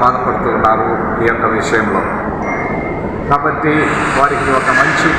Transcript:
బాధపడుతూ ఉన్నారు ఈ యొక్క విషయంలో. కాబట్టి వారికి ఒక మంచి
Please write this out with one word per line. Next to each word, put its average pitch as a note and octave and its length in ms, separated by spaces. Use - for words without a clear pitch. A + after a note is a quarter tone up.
బాధపడుతూ B2 540
ఉన్నారు A2+ 340
ఈ A#2 80
యొక్క A#2 160
విషయంలో. G#2 440
కాబట్టి D3+ 440
వారికి C3+ 400
ఒక - 120
మంచి - 280